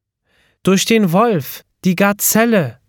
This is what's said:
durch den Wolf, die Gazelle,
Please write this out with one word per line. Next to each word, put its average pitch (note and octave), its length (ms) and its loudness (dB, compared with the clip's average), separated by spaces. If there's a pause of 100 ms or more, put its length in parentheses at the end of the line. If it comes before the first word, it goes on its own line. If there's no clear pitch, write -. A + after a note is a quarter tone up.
(600)
durch F#3+ 240 0
den G#3+ 260 0
Wolf, G3 520 -2 (220)
die F#3 100 0
Gazelle, G3+ 840 0 (120)